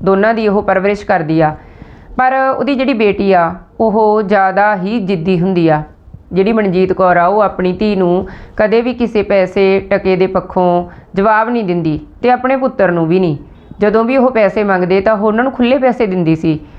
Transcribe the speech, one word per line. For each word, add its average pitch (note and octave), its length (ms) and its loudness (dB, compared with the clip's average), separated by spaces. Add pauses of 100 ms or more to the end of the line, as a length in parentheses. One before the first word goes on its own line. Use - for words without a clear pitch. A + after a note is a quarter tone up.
ਦੋਨਾਂ G3 300 2
ਦੀ A3 140 -2
ਉਹ G3+ 160 0
ਪਰਵਰਿਸ਼ G3+ 420 -2
ਕਰਦੀ D#3+ 360 0
ਆ, D3+ 140 0 (640)
ਪਰ C4 400 0
ਉਹਦੀ C#4 180 -2
ਜਿਹੜੀ C4 180 0
ਬੇਟੀ G3+ 380 0
ਆ, F3 240 2 (240)
ਉਹ G#3+ 420 2
ਜ਼ਿਆਦਾ G3+ 540 2
ਹੀ G3+ 240 -4
ਜ਼ਿੱਦੀ F#3 400 -2
ਹੁੰਦੀ F3 280 0
ਆ। D#3 160 2 (500)
ਜਿਹੜੀ G3 200 2
ਮਨਜੀਤ F#3 400 0
ਕੌਰ F3+ 240 2
ਆ, F3 80 4
ਉਹ G#3 160 2
ਆਪਣੀ F#3 320 -2
ਧੀ G#3 220 -2
ਨੂੰ F3+ 320 0 (300)
ਕਦੇ G#3+ 240 2
ਵੀ B3 120 -2
ਕਿਸੇ A#3 300 -2
ਪੈਸੇ F#3+ 640 0
ਟਕੇ F#3+ 260 0
ਦੇ F#3 120 2
ਪੱਖੋਂ F3+ 640 -2 (260)
ਜਵਾਬ G#3+ 340 2
ਨਹੀਂ A#3+ 140 -2
ਦਿੰਦੀ E3 360 -2 (220)
ਤੇ A#3+ 80 2
ਆਪਣੇ B3+ 280 0
ਪੁੱਤਰ A3+ 340 0
ਨੂੰ E3 160 0
ਵੀ F3+ 120 2
ਨਹੀਂ। F#3+ 180 0 (420)
ਜਦੋਂ G#3 240 2
ਵੀ B3+ 140 0
ਉਹ B3+ 140 2
ਪੈਸੇ G#3+ 320 0
ਮੰਗਦੇ F#3 380 0
ਤਾਂ A3 120 2
ਉਹ G#3 140 -2
ਉਹਨਾਂ A3 160 0
ਨੂੰ C4 100 -2
ਖੁੱਲ੍ਹੇ B3+ 240 2
ਪੈਸੇ B3 280 0
ਦਿੰਦੀ F3+ 300 0
ਸੀ D#3 240 -2 (200)